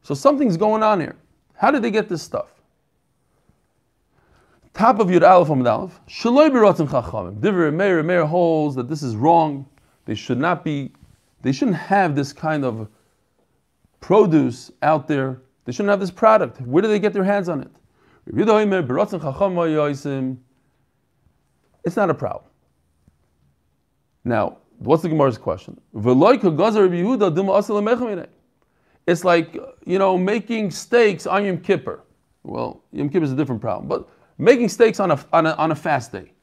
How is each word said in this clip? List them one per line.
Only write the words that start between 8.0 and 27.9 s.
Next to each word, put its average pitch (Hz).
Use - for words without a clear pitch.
Meir 170
holds 160
that 123
this 151
is 120
wrong. 151
They -
should 120
not 165
be, 143
they -
shouldn't 185
have 185
this 143
kind 156
of 110
produce 160
out 143
there. 135
They 120
shouldn't 202
have 190
this 185
product. 214
Where 131
do 226
they 208
get 196
their 196
hands 196
on 147
it? -
Rabbi 131
Yehuda 214
Omer, 190
B'Ratzon 160
Chacham 175
Yoisim. 143
It's 175
not 190
a -
problem. -
Now, 110
what's 156
the 170
Gemara's 139
question? -
V'loi 131
Kagazer 202
Rabbi 175
Yehuda, 196
Dilma 190
Asel 208
Amechem 226